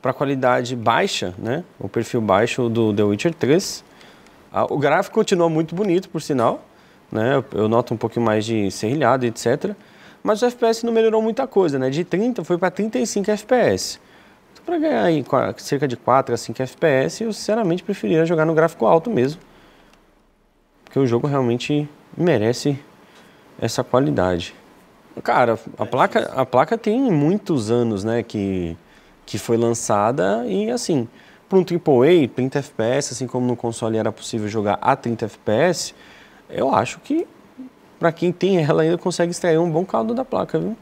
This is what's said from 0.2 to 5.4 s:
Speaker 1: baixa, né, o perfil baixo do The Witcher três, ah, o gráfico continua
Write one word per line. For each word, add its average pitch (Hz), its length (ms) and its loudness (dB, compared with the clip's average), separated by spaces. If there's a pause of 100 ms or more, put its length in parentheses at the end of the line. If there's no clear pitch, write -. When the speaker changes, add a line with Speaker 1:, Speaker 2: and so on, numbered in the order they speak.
Speaker 1:
baixa, 117 600 0
né, 120 260 -4 (160)
o 101 100 -8
perfil 117 320 -2
baixo 113 480 2
do 113 240 2
The 104 100 2
Witcher 104 300 0
três, 156 500 0 (680)
ah, 104 140 0
o - 120 -4
gráfico 147 380 0
continua 185 340 2